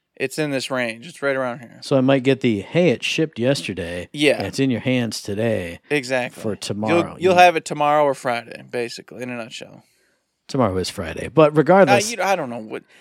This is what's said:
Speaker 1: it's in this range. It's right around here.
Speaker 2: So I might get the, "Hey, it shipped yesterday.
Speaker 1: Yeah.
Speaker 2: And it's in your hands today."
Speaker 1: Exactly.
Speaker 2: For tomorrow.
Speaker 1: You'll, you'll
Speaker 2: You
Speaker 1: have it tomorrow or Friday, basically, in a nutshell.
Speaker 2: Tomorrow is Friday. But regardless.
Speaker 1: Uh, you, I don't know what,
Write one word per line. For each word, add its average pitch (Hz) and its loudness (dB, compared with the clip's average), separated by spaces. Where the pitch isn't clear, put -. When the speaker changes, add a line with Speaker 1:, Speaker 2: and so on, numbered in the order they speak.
Speaker 1:
it's - -6
in 151 -2
this 135 -4
range. 120 -4
It's - -18
right 139 0
around 127 -4
here. 117 -20
Speaker 2:
So 143 0
I 131 4
might 135 4
get 131 2
the, 110 0
"Hey, 170 2
it 113 0
shipped 156 -2
yesterday. 90 -4
Speaker 1:
Yeah. 143 2
Speaker 2:
And 98 -6
it's 90 -4
in 135 2
your 107 -2
hands 123 -2
today." 101 -4
Speaker 1:
Exactly. 127 -4
Speaker 2:
For 104 -4
tomorrow. 107 -2
Speaker 1:
You'll, - -2
you'll 185 2
Speaker 2:
You 175 6
Speaker 1:
have 175 8
it 156 -4
tomorrow 147 2
or 139 2
Friday, 117 -6
basically, 117 -8
in 123 -8
a 123 -10
nutshell. - -16
Speaker 2:
Tomorrow 110 2
is 90 -2
Friday. 82 -8
But 151 4
regardless. 196 6
Speaker 1:
Uh, 233 -6
you, 180 -2
I 190 2
don't 143 -4
know 120 -8
what, 110 -12